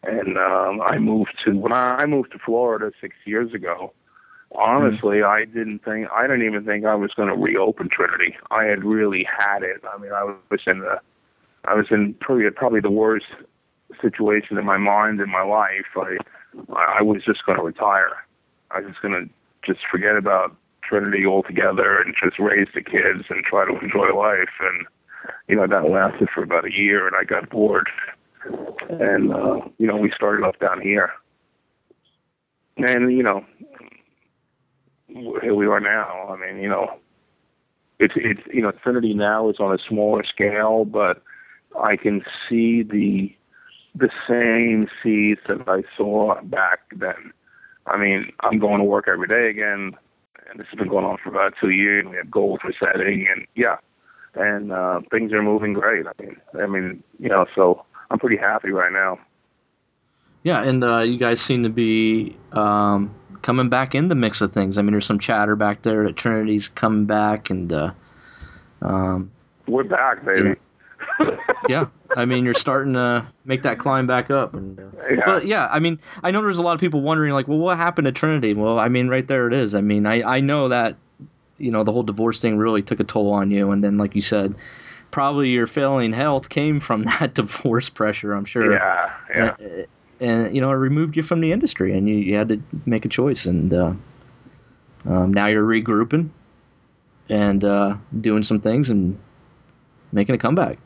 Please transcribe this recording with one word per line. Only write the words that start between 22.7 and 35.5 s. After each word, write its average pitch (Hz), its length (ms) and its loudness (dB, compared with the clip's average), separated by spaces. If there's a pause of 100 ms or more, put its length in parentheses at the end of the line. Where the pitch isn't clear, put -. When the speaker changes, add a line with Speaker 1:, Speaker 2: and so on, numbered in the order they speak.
Speaker 1:
the - 80 -4
kids 92 480 0
and 95 160 -6
try 98 180 0
to 92 160 -2
enjoy 95 360 0
life. 101 340 0 (100)
And, 90 280 -4 (600)
you - 80 2
know, 98 120 2
that 95 240 2
lasted 95 420 2
for 87 80 -4
about 87 240 0
a 98 80 -6
year, 101 320 2
and 95 100 0
I 95 100 2
got 92 260 -4
bored. 104 360 2 (1000)
And, 101 420 0
uh, 104 280 -2 (180)
you 113 80 2
know, 104 120 0
we 104 120 2
started 104 340 0
up 110 160 -2
down 92 220 0
here. 98 300 0 (1700)
And, 123 380 2
you 127 80 2
know, 98 220 0 (1700)
w-, 113 280 -8
here 113 140 2